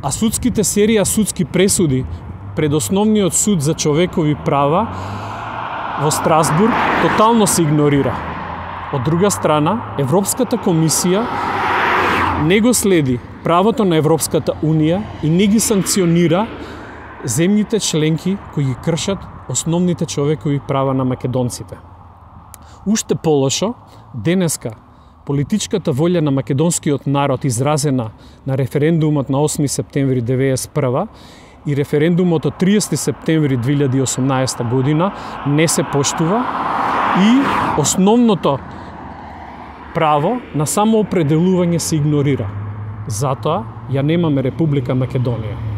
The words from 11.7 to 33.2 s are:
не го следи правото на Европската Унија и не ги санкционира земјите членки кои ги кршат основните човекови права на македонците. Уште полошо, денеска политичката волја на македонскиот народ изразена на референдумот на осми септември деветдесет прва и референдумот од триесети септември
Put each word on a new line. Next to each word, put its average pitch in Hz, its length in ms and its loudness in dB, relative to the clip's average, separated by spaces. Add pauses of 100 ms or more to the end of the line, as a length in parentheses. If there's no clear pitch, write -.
не 196 160 4
го 240 120 4
следи 151 460 2 (240)
правото 190 420 2
на 170 120 2
Европската 156 560 0 (100)
Унија 160 380 2 (220)
и 151 60 2
не 180 180 4
ги 214 120 4
санкционира 175 880 2 (800)
земјите 190 540 2
членки 160 580 0 (160)
кои 147 100 0
ги 131 200 0
кршат 170 340 -2 (320)
основните 165 560 0
човекови 147 640 -2
права 135 260 0
на 131 120 0
македонците. 127 720 -4 (1080)
Уште 214 300 0
полошо, 151 580 2 (400)
денеска 156 580 -2 (540)
политичката 151 680 -2
волја 170 260 2
на 147 120 2
македонскиот 143 760 0
народ 139 380 0
изразена 131 640 0 (380)
на 131 100 -2
референдумот 151 720 0
на 139 100 0
осми 147 280 0
септември 131 540 -2
деветдесет 131 500 0
прва 143 360 0 (580)
и 143 100 -2
референдумот 160 680 2
од 143 140 -2
триесети 190 380 2
септември 147 600 0